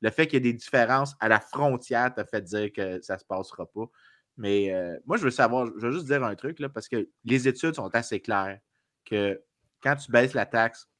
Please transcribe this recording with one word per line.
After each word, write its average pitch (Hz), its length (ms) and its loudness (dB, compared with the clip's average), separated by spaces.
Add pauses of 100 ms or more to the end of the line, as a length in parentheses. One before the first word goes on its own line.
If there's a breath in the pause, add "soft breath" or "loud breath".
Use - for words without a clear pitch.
Le 110 80 2
fait 160 180 2
qu'il 143 100 0
y - 0 -
ait 123 140 2
des 117 60 -4
différences 135 640 2
à 110 100 0
la 107 100 8
frontière 127 720 0
t'a 101 120 -6
fait 107 160 -4
dire 104 320 -4
que 92 280 -6
ça 95 160 -8
se - 60 -18
passera 95 420 -8
pas. 107 200 -10 (500 soft breath)
Mais, 101 380 2
euh, 87 320 -4
moi, - 100 -2
je - 80 -2
veux 127 80 2
savoir, 123 360 2 (120)
je 113 60 -6
veux 120 80 0
juste 165 140 -6
dire 135 160 0
un 104 120 -4
truc, 151 240 -10
là, 139 80 -6
parce 127 220 -10
que 110 180 -2 (160)
les 127 240 2
études 160 280 0
sont 98 200 -8
assez 113 240 -2
claires 98 400 -2 (460)
que 101 360 -2 (400)
quand 143 140 2
tu 143 160 -12
baisses 135 220 6
la 113 120 0
taxe - 440 -2 (100)